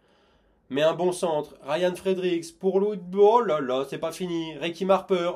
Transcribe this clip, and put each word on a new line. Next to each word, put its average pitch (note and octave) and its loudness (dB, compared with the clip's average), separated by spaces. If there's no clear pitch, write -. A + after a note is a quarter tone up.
Mais C3+ -2
un D#3+ 4
bon F3 0
centre. E3 -4
Ryan E3+ -2
Fredericks F3+ -2
pour F#3+ 2
l'autre. G3+ -2
Oh G#3 6
là D#3 0
là, C3 -2
c'est D3+ -8
pas D#3+ -4
fini. E3 -6
Ricky E3+ -4
Harper, F3+ 2